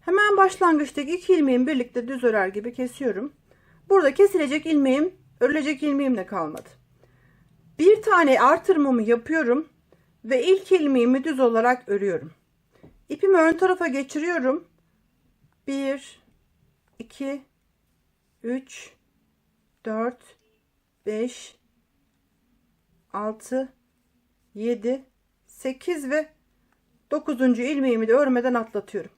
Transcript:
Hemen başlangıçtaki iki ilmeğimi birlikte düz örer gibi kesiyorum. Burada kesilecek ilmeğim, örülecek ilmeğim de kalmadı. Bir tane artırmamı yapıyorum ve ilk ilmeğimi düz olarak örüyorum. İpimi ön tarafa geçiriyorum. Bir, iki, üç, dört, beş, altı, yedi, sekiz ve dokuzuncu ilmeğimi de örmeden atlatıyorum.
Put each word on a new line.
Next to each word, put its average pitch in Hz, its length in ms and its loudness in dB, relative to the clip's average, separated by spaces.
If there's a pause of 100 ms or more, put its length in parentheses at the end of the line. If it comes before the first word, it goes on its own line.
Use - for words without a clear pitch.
Hemen 403 360 2
başlangıçtaki 320 760 0
iki 370 180 0
ilmeğimi 262 340 2
birlikte 247 400 -4
düz 254 160 -8
örer 214 240 2
gibi 208 260 -8
kesiyorum. 247 600 -6 (560)
Burada 339 240 4
kesilecek 311 520 2
ilmeğim, 294 480 2 (260)
örülecek 294 440 -2
ilmeğim 277 340 0
de 185 80 -6
kalmadı. 165 440 -10 (1080)
Bir 415 220 6
tane 330 400 4
artırmamı 285 600 2
yapıyorum 240 680 0 (560)
ve 254 180 -2
ilk 381 280 2
ilmeğimi 269 520 2
düz 285 160 -4
olarak 240 500 2
örüyorum. 190 420 -4 (760)
İpimi 381 280 2
ön 320 160 4
tarafa 359 340 0
geçiriyorum. 285 800 -4 (1000)
Bir, 277 540 -8 (800)
iki, 269 420 -12 (1000)
üç, 262 500 -10 (920)
dört, 226 520 -8 (680)
beş, 220 540 -8 (1500)
altı, 220 600 -8 (800)
yedi, 240 520 -4 (420)
sekiz 269 640 -8
ve 302 200 -2 (840)
dokuzuncu 262 500 0
ilmeğimi 254 460 -2
de 226 60 2
örmeden 254 400 2
atlatıyorum. 214 640 -6